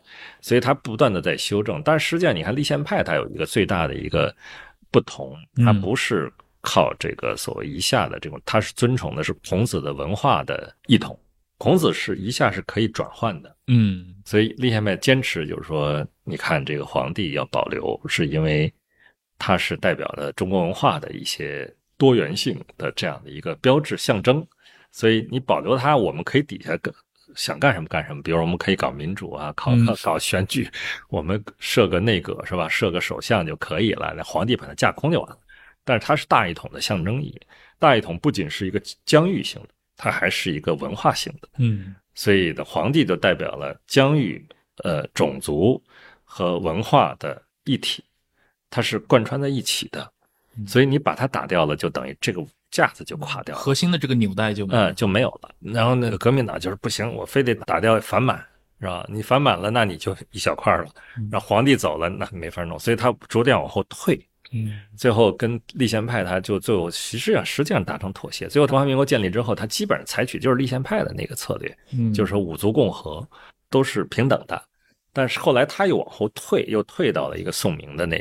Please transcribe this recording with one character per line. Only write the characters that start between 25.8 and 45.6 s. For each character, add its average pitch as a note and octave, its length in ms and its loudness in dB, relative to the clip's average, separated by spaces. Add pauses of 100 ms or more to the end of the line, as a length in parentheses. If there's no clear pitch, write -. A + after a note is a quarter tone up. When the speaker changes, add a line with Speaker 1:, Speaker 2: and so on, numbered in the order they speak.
Speaker 1:
我 G2+ 160 2
们 D#2+ 140 -8
可 - 140 2
以 C#3+ 40 2
底 G#2+ 220 -8
下 E2 140 -4
干， - 140 -8 (440)
想 - 240 -6
干 C3+ 140 4
什 E2+ 60 -8
么 D#2 80 -10
干 D#2 180 -4
什 D2 100 -12
么， C#2+ 60 -14
比 D#2+ 80 -6
如 E2 100 2
我 E2 60 0
们 F2 100 0
可 - 160 0
以 - 20 4
搞 - 160 -2
民 D2+ 240 -8
主 F#2 180 -12
啊， D2+ 220 -10
搞， - 180 0
Speaker 2:
嗯。 A#2 140 6 (160)
Speaker 1:
搞 D#2+ 160 0
选 F#2 280 0
举， - 220 -4 (420)
我 F2 100 -2
们 F#2+ 220 -2 (160)
设 - 280 4
个 F2 140 2
内 G#2+ 200 4
阁 - 260 -8
是 F#2+ 100 -6
吧？ E2 120 -2
设 G2+ 220 0
个 F2 80 -2
首 - 220 -4
相 G2+ 260 2
就 D2+ 100 -6
可 D#2 260 -4
以 A2 100 4
了， D#2 240 -4
那 D#2+ 60 -8
皇 - 240 -2
帝 A#2+ 100 2
把 - 100 -6
它 C#2+ 80 -14
架 - 160 2
空 - 220 -2
就 F#2+ 80 2
完 - 80 -8
了。 - 100 -20 (460)
但 A#2+ 140 2
是 - 60 -4
它 D#3 120 4
是 - 100 -2
大 A2+ 220 4
一 E2 60 -4
统 - 180 -14
的 - 80 -12
象 F#2 240 -2
征 B2 180 -2
意 C#3+ 40 -6
义， - 140 -14 (380)
大 D3 160 6
一 G#2+ 60 2
统 E2+ 180 -6
不 D3 120 0
仅 D#2+ 180 -4
是 G2 180 -6
一 F#2 40 -4
个 G2 100 -4 (240)
疆 D#3+ 240 4
域 - 160 -4
性 - 180 -10
的， - 60 -20 (260)
它 - 160 -4
还 F#2 200 0
是 - 200 -4
一 D2+ 80 -2
个 D#2+ 160 -2
文 C#2+ 220 -8
化 - 160 0
性 - 180 -6 (120)
的。 - 60 -20 (100)
Speaker 2:
嗯。 G2+ 360 0 (200)
Speaker 1:
所 - 180 2
以 F#2 180 4
的 C#2+ 140 -6
皇 E2 260 -2
帝 D3 140 4
就 F2+ 100 2
代 F2+ 200 2
表 D#2 220 -6
了 C#2+ 300 -8
疆 C#3 320 4
域、 F#2 240 -2 (400)
呃， D#2 260 -2
种 C#2+ 300 0
族 E2 420 2 (440)